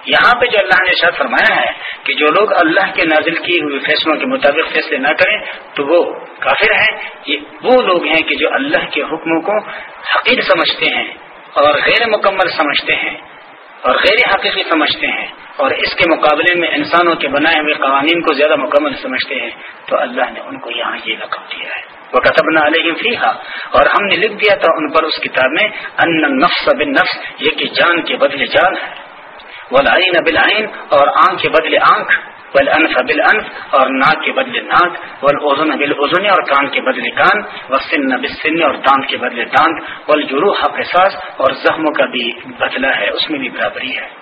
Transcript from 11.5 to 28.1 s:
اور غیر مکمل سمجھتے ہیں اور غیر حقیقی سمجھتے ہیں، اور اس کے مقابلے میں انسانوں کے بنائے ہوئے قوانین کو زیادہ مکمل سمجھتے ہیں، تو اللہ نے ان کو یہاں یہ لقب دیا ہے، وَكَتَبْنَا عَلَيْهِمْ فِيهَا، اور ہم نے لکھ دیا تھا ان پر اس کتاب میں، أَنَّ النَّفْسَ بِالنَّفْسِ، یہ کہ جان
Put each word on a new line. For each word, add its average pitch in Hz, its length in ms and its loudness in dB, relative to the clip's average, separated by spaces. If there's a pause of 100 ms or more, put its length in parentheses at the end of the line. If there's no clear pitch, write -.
اور 143 320 4
غیر 214 240 2
مکمل 190 460 2
سمجھتے - 400 0
ہیں - 200 -6 (680)
اور - 220 0
غیر 208 220 4
حقیقی 190 420 -2
سمجھتے 151 400 0
ہیں، 107 180 -6 (300)
اور 135 220 0
اس - 160 -2
کے 180 160 2
مقابلے 151 500 2
میں 160 160 0
انسانوں 165 460 2
کے 147 120 -2
بنائے 156 260 2
ہوئے 151 220 0
قوانین 143 400 2
کو 160 120 2
زیادہ 147 260 4
مکمل 143 420 0
سمجھتے 127 380 -6
ہیں، 117 100 -8 (360)
تو 131 140 0
اللہ 127 340 -2
نے - 140 -12
ان 135 160 -12
کو 117 60 -10
یہاں 120 340 -4
یہ 110 160 -6
لقب - 320 -10
دیا - 160 -12
ہے، - 140 -10 (320)
وَكَتَبْنَا 160 560 4
عَلَيْهِمْ 160 320 0
فِيهَا، - 760 -2
اور 143 160 4
ہم 196 160 2
نے 170 140 0
لکھ 208 180 -2
دیا 202 220 4
تھا 165 160 4
ان 151 160 -2
پر 160 140 2
اس - 180 -6
کتاب 131 320 0
میں، 208 100 0 (360)
أَنَّ 160 260 2
النَّفْسَ 143 500 2
بِالنَّفْسِ، 147 640 -2
یہ 151 140 0
کہ 135 200 -4
جان 165 300 2